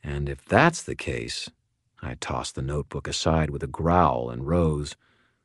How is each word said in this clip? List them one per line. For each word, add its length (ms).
"And 240
if 160
that's 380
the 140
case," 520
I 140
tossed 420
the 60
notebook 440
aside 440
with 120
a 60
growl 600
and 180
rose. 480